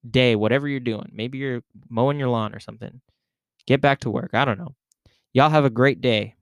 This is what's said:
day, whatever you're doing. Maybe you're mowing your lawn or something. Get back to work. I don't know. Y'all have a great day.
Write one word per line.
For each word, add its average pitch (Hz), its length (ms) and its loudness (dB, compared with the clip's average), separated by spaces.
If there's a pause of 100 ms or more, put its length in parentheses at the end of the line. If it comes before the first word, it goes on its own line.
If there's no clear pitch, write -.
day, 123 260 4
whatever 120 320 0
you're 139 120 -4
doing. 113 340 -6
Maybe 123 240 -8
you're 131 240 -6 (280)
mowing 127 300 0
your 131 100 -2
lawn 110 260 -2
or 107 40 -14
something. 117 420 -18 (680)
Get 139 140 2
back 139 200 2
to 120 80 -4
work. 107 240 -6
I 127 120 2
don't 107 120 -2
know. 175 180 -14 (580)
Y'all 139 160 6
have 151 160 4
a 131 40 4
great 123 320 2
day. 110 400 0